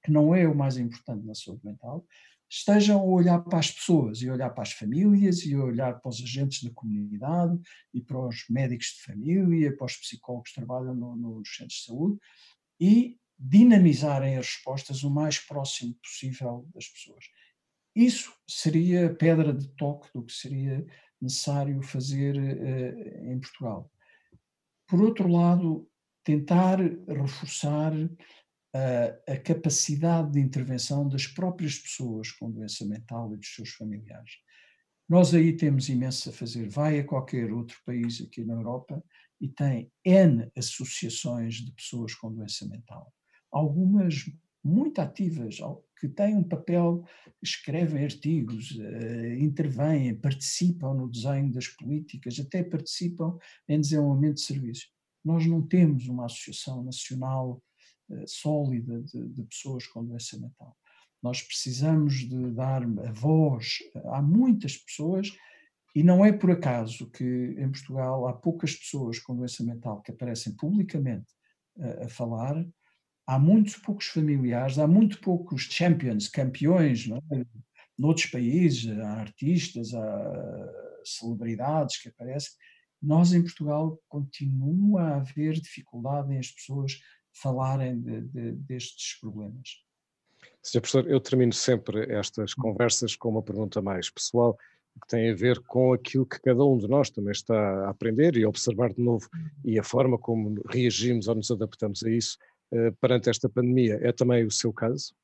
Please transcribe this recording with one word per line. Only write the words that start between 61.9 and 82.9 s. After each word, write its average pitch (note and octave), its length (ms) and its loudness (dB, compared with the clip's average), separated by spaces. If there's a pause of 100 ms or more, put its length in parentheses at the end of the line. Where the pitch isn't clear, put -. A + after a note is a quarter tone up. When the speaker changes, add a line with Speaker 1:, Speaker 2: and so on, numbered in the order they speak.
Speaker 1:
de B2+ 220 -4
dar B2+ 320 -2
a A2+ 300 -4
voz C#3 640 2 (280)
a C#3 140 -4
muitas F#3+ 560 4
pessoas F#3+ 520 -4 (640)
e D3 80 2
não F3+ 220 8
é G#3+ 80 8
por G3 180 2
acaso A#2+ 600 -2
que - 140 -8 (340)
em C3+ 120 -4
Portugal C3 560 -4
há B2+ 60 -2
poucas E3+ 420 -4
pessoas A#2 440 -8
com B2 180 -8
doença B2 280 -8
mental A#2 380 -8
que - 80 -16
aparecem A2+ 440 -8
publicamente D3 800 -2 (460)
a, - 260 -8
a A2+ 40 -10
falar. B2 580 -6 (580)
Há C3 140 0
muito G3+ 440 6
poucos - 260 -6
familiares, C3+ 720 0
há D3+ 80 4
muito G3+ 320 6
poucos F3 420 -2
champions, B2+ 640 0
campeões, C#3 800 2
não A2+ 120 -6 (120)
é? B2 160 -4 (500)
Noutros D#3 300 2
países, B2 720 0
há G#2 220 -6
artistas, A#2+ 720 -2
há G2+ 800 -8 (320)
celebridades A#2 920 -4
que - 100 -16
aparecem. C3 420 -10 (500)